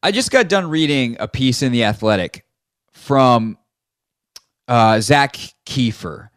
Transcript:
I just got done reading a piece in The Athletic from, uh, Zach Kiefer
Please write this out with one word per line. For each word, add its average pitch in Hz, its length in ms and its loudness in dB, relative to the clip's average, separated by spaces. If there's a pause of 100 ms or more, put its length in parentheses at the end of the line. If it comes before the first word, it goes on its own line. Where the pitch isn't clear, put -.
I 196 100 -2
just 240 200 -4
got 247 160 2
done 185 200 -2
reading 147 520 -2
a - 80 -6
piece 127 340 -2
in 131 100 -2
The 120 120 0
Athletic 104 600 -2 (480)
from, 123 640 0 (1120)
uh, 110 320 4
Zach 139 360 2 (300)
Kiefer 107 720 -6